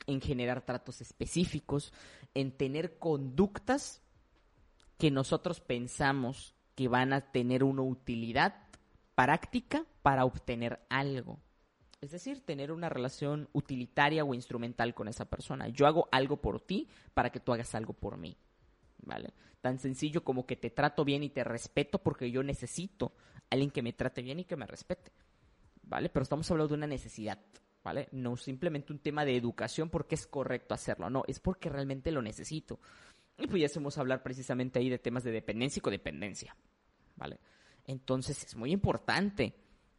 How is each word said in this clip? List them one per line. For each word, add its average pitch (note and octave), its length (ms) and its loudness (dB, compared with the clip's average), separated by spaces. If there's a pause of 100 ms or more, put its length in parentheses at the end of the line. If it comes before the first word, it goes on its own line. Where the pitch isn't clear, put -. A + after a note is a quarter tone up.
en C3+ 140 -2
generar B2 440 -2
tratos B2 360 -6
específicos, D3 920 -2 (420)
en C3+ 180 0
tener D3 460 -2
conductas E3 1000 2 (960)
que D#3 140 4
nosotros D3 500 0
pensamos C3 960 0 (220)
que C3 100 2
van B2+ 260 6
a C3+ 200 0
tener B2+ 320 4
una C3+ 180 4
utilidad B2 840 0 (480)
práctica F3 680 4 (180)
para C3+ 220 6
obtener A#2 640 -2
algo. C3 520 -2 (600)
Es C#3+ 120 -12
decir, C4 320 -10
tener C#3+ 260 -4
una E3 180 -4
relación C#3+ 640 -2
utilitaria D3 720 2
o C3+ 100 0
instrumental A#2+ 600 -2
con - 140 -6
esa - 160 -6
persona. - 420 -6
Yo C#3 220 8
hago D#3+ 240 4
algo C#3 280 4
por - 200 -2
ti A3 280 -4 (240)
para B2 180 2
que A#2+ 100 -8
tú B2+ 120 0
hagas A#2 220 -2
algo G#2+ 180 -4
por G2+ 260 -8
mí, E2 180 -12 (640)
¿vale? - 360 -10 (260)
Tan C3 200 0
sencillo C#3+ 420 -2
como B2+ 240 -2
que B2 80 -4
te A#2+ 160 -4
trato D3+ 340 2
bien C#3+ 200 2
y C#3 60 -4
te B2+ 120 -2
respeto A#2+ 560 0
porque C3 320 0
yo C3 140 0
necesito C#3 720 -4
a - 380 -8
alguien C#3 160 2
que C3+ 120 -2
me A#2 120 -4
trate B2 280 -4
bien C3+ 180 -8
y F#3 40 -8
que F3 120 -6
me A#2+ 100 -8
respete, - 460 -10 (720)
¿vale? - 260 -4
Pero - 140 0
estamos D3+ 280 -2
hablando D#3 180 4
de D3 60 0
una D3+ 120 -2
necesidad, A2+ 540 -6 (420)
¿vale? F#2 300 -6
No B2 240 -4
simplemente C#3+ 560 -4
un D3 60 -10
tema D3+ 260 -2
de B2+ 120 4
educación A#2+ 540 -2
porque D#3+ 240 -2
es - 120 -4
correcto B2+ 480 -4
hacerlo, G#2 360 -4
no, C3+ 160 0
es - 140 -6
porque - 280 -2
realmente C#3 420 -4
lo C#3+ 120 0
necesito. - 580 -8 (560)
Y - 100 -6
pudiésemos D3 520 0
hablar C3 240 0
precisamente B2+ 560 -2
ahí B2+ 100 4
de B2 100 0
temas B2 260 -2
de A#2 80 -2
dependencia A2+ 480 -2
y - 20 -6
codependencia, F#2 720 -4 (600)
¿vale? - 240 -10 (440)
Entonces C3 600 -4
es - 120 -16
muy B2 160 -2
importante, F#3 800 2 (440)